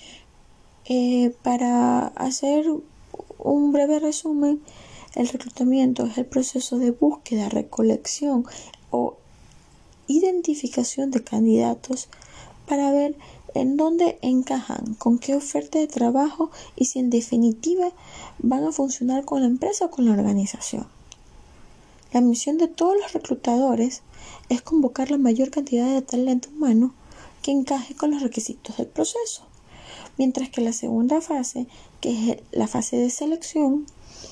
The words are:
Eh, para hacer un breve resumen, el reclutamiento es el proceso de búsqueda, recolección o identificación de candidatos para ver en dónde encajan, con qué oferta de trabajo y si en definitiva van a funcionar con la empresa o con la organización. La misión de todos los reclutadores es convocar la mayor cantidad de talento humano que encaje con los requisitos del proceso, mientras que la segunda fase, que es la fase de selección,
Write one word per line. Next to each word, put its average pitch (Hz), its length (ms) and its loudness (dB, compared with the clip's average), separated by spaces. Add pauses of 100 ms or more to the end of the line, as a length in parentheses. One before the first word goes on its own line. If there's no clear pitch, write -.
(840)
Eh, 247 580 2
para 247 640 2
hacer 285 640 0 (680)
un 285 340 2
breve 285 260 4
resumen, 302 640 0 (540)
el 240 100 0
reclutamiento 254 800 0
es 226 120 -4
el 247 80 -2
proceso 262 520 -2
de 240 140 2
búsqueda, 240 560 0
recolección 226 960 0 (480)
o - 240 -2 (920)
identificación 294 1040 0
de 247 140 -2
candidatos 233 840 0 (600)
para 277 240 2
ver 285 240 2 (380)
en 262 220 0
dónde 330 460 2
encajan, 254 720 -2
con 240 240 2
qué 269 160 -2
oferta 285 460 -2
de 302 80 0
trabajo 269 640 0 (240)
y 254 80 2
si 262 160 -4
en 247 100 2
definitiva 240 800 2 (480)
van 254 240 0
a 320 80 -2
funcionar 269 540 -2
con 277 160 -2
la 247 80 4
empresa 349 380 0
o 339 40 -2
con 254 140 0
la 226 80 6
organización. 202 720 -2 (1300)
La 247 80 4
misión 247 360 2
de 330 120 2
todos 349 320 2
los - 120 -8
reclutadores 247 920 0 (460)
es 247 140 0
convocar 269 480 0
la 285 80 2
mayor 254 320 4
cantidad 262 420 0
de 262 100 0
talento 254 480 -2
humano 254 440 2 (460)
que 277 120 -2
encaje 269 420 -2
con 302 160 -2
los 285 100 0
requisitos - 560 -6
del 240 120 -4
proceso, - 560 -6 (760)
mientras 262 320 0
que - 100 -4
la 226 140 0
segunda 240 480 0
fase, 254 440 -4 (340)
que - 100 -4
es 226 400 -2
la 220 160 -2
fase 240 300 -4
de 240 120 2
selección, 294 760 -2 (460)